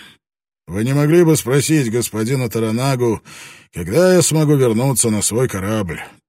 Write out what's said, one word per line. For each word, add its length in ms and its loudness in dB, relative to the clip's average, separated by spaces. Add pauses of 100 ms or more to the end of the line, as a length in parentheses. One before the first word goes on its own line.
(680)
«Вы 160 -4
не 100 -2
могли 300 4
бы 120 4
спросить 540 0
господина 580 -4
Таранагу, 720 -2 (520)
когда 400 2
я 80 4
смогу 320 2
вернуться 560 0
на 100 0
свой 280 -2
корабль?» 520 -6 (280)